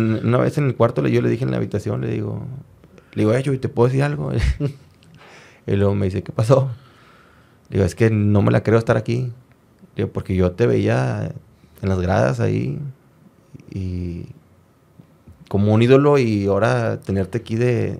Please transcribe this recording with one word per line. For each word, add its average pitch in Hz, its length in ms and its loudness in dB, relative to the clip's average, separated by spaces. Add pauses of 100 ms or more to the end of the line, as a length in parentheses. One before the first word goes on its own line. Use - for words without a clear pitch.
(280)
una 120 120 2
vez 127 180 0
en 151 80 2
el 123 100 0
cuarto, - 260 0
le, 131 100 2
yo 120 100 2
le 120 80 0
dije 117 160 -2
en 131 60 -2
la 123 60 -2
habitación, 113 440 -4
le 123 80 -6
digo, 110 360 -6 (680)
le 107 80 -2
digo, 107 120 2
"Eh, 131 80 0
Chuy, 135 160 -2
¿te 110 120 -4
puedo 123 180 2
decir 135 160 0
algo?" 147 300 -4
<laughs> - 1300 -6
Y 107 100 0
luego 101 180 2
me 101 120 -2
dice, 95 160 -4
"¿Qué - 100 -14
pasó?" 131 360 2 (1000)
Le - 80 -4
digo, 98 80 4
"Es 87 100 -2
que 113 160 2
no 104 300 2
me 113 100 2
la 117 100 2
creo 110 160 4
estar 117 200 0
aquí." 120 340 -4 (640)
Le 101 80 -2
digo, 98 60 -4
"Porque 101 260 -4
yo 90 160 4
te 117 160 0
veía 113 640 0 (500)
en 98 80 -2
las 92 120 0
gradas 110 400 0
ahí 110 360 -2 (960)
y 90 520 -6 (1200)
como 101 260 2
un 110 80 6
ídolo 139 360 6
y 110 300 0
ahora 110 520 0
tenerte 98 380 -2
aquí 113 180 -6
de, 113 440 0